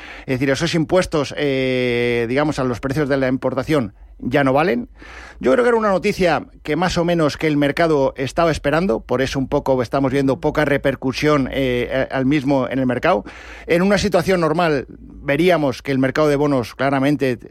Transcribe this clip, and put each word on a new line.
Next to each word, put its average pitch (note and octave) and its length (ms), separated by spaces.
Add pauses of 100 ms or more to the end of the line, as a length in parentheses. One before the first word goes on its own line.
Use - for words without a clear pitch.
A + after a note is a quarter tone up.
(200)
Es B2+ 180
decir, C3+ 100
esos D3 240
impuestos, E3 640
eh, B2+ 920
digamos, C#3+ 300
a C3+ 40
los B2 160
precios C3+ 300
de C#3 80
la C3+ 100
importación B2+ 640 (260)
ya C#3+ 240
no C3+ 80
valen. G3 380 (500)
Yo B3 120
creo B3 120
que B3 60
era A#3 80
una A3 140
noticia F3 560 (160)
que D3+ 120
más F3 220
o E3+ 80
menos E3 320
que - 80
el D3+ 100
mercado C#3+ 600
estaba E3 320
esperando, D3+ 520
por B2 200
eso C3+ 160
un C3 100
poco C3+ 360
estamos C#3 280
viendo C3+ 280
poca D3+ 260
repercusión, C#3 840
eh, B2+ 600
a-, B2+ 60
al C3 80
mismo C3+ 420
en C3 120
el C3 80
mercado. B2+ 380 (420)
En F3 160
una G3 160
situación F#3 420
normal D#3 480
veríamos D3+ 960
que C#3+ 80
el C3 80
mercado C3+ 300
de C#3+ 60
bonos C#3 380
claramente, C3+ 640 (120)